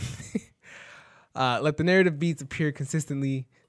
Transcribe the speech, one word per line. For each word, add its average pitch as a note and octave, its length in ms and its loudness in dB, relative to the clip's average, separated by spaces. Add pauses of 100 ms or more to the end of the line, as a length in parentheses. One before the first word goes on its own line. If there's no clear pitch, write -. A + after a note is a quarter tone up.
(640)
<laughs> - 720 -20
uh, B2 260 2
let D3 160 0
the D#3+ 60 2
narrative F3+ 340 6
beats E3 240 0
appear D3 300 -2
consistently C#3 760 -2 (240)